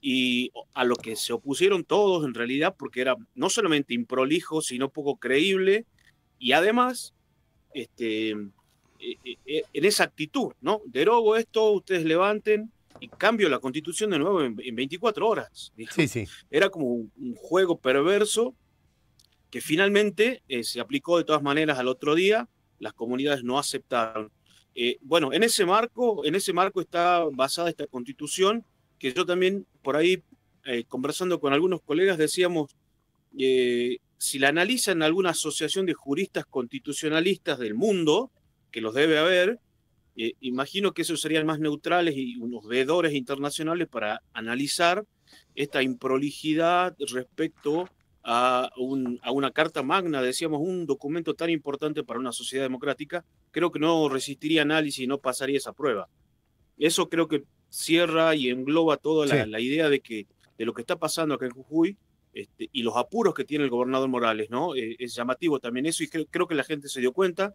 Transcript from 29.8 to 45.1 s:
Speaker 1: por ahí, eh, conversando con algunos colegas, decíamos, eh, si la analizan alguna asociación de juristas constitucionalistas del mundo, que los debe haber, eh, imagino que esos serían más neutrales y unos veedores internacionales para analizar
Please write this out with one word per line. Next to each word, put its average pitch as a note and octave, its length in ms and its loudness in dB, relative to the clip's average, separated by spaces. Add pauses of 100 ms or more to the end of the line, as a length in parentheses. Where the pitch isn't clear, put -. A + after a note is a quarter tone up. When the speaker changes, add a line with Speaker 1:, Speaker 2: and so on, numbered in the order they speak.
Speaker 1:
por C3+ 140 0
ahí, F3+ 260 2 (440)
eh, B2 240 -4
conversando D3+ 500 -2
con C#3 140 2
algunos F3 280 2
colegas, F3 360 0
decíamos, D#3 580 0 (600)
eh, B2 600 0 (200)
si - 220 -6
la C3+ 100 6
analizan F3+ 540 0
alguna F3 260 2
asociación D#3+ 560 -2
de E3 80 0
juristas D#3+ 520 -4
constitucionalistas D3+ 1120 -2
del G#2+ 160 -4
mundo, F#3 560 2 (400)
que A2+ 100 -8
los A2 120 -4
debe D3+ 260 4
haber, F3+ 400 2 (580)
eh, A2+ 240 -4
imagino C#3 520 -2
que E3+ 100 -4
esos E3 180 -4
serían D#3+ 240 0
más D#3 140 0
neutrales D#3 580 0
y B2 200 -6
unos A#2 300 -10
veedores D3 460 2
internacionales D3 720 -4
para G#2+ 340 -4 (120)
analizar C#3+ 720 0 (480)